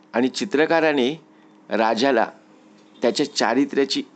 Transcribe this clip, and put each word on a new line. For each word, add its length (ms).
आणि 160
चित्रकाराने 920
राजाला 580
त्याच्या 320
चारित्र्याची 680